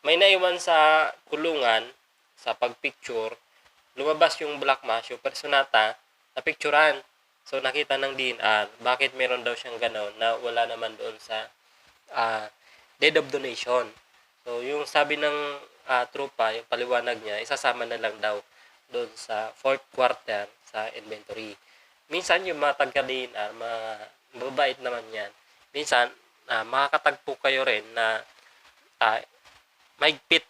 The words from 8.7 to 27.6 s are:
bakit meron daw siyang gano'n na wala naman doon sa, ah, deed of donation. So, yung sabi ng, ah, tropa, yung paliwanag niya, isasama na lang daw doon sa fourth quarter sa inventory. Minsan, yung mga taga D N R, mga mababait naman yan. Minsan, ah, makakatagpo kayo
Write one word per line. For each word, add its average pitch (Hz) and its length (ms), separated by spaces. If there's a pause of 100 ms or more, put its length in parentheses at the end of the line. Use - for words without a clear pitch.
bakit 127 400
meron 123 240
daw 117 160
siyang 117 240
gano'n 110 400
na 113 160
wala 117 320
naman 113 320
doon 110 160
sa, 110 320 (640)
ah, 113 320 (560)
deed 156 160
of 147 160
donation. 123 560 (560)
So, 120 160
yung 143 240
sabi 147 320
ng, 147 400 (320)
ah, 123 240
tropa, 127 400
yung 117 160
paliwanag 120 560
niya, 104 160
isasama 123 480
na 117 80
lang 110 240
daw 107 160 (560)
doon 120 240
sa 110 400
fourth 135 240 (160)
quarter 110 480 (240)
sa 110 240
inventory. 107 640 (560)
Minsan, 180 320
yung 156 160
mga 143 240
taga 131 160
D 131 240
N 120 80
R, 107 240
mga 113 240 (560)
mababait 131 480
naman 117 240
yan. 107 240 (400)
Minsan, 131 400 (400)
ah, 110 80
makakatagpo 139 800
kayo 135 240